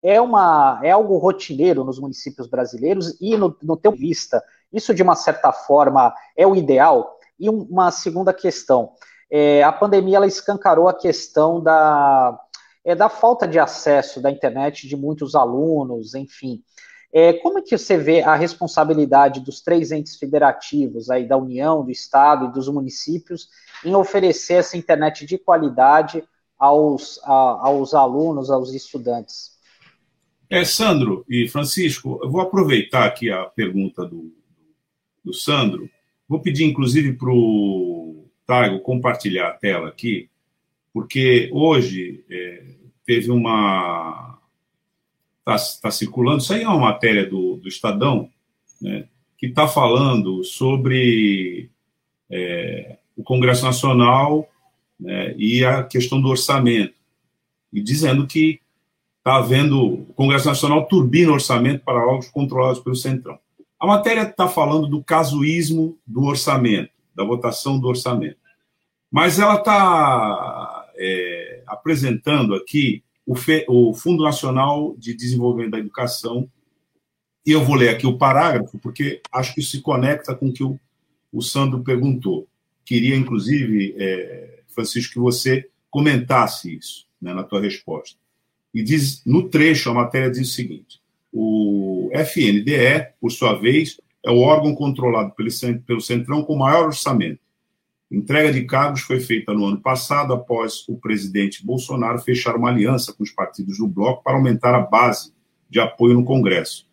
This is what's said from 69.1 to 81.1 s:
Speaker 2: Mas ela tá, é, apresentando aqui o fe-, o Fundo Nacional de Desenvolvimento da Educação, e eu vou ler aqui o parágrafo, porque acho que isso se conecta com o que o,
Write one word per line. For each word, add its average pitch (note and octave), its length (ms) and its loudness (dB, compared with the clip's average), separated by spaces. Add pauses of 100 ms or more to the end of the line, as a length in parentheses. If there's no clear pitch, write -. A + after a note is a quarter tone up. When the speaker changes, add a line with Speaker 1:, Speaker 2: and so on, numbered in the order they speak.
Speaker 2:
Mas D#3+ 280 2
ela G#3 200 4
tá, C#3+ 1400 0
é, F2+ 720 -8
apresentando B2+ 880 -2
aqui B2 500 -2 (220)
o B2+ 100 -4
fe-, D#3 320 0
o A#2+ 260 4
Fundo E3 300 0
Nacional C#3+ 720 -2
de A#2 160 -12
Desenvolvimento A#2+ 580 -2
da A2+ 60 -6
Educação, A#2+ 720 -8 (920)
e D3+ 60 0
eu D3+ 140 4
vou C#3 100 2
ler B2 160 6
aqui A2+ 160 -2
o B2+ 100 0
parágrafo, C#3+ 600 0
porque C#3 420 -8 (100)
acho C3 240 -6
que D3+ 60 -6
isso - 120 -8
se C3+ 80 -8
conecta C#3+ 540 -2
com C3+ 140 -4
o B2+ 40 -4
que C3+ 120 -8
o, C3+ 140 -6 (540)